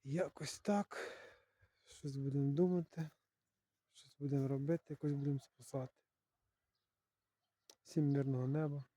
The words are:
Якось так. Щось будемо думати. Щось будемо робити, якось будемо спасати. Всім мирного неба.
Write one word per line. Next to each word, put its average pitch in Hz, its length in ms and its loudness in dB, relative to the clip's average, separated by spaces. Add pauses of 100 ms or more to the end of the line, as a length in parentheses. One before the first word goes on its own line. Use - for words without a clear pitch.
Якось 160 500 -2
так. - 380 0 (880)
Щось 139 320 -8
будемо 139 360 2
думати. 170 560 2 (840)
Щось - 260 -20
будемо 139 280 2
робити, 139 420 0
якось 147 240 -2
будемо 139 260 0
спасати. - 540 -8 (1900)
Всім 147 280 2
мирного 135 360 2
неба. 143 360 -2 (140)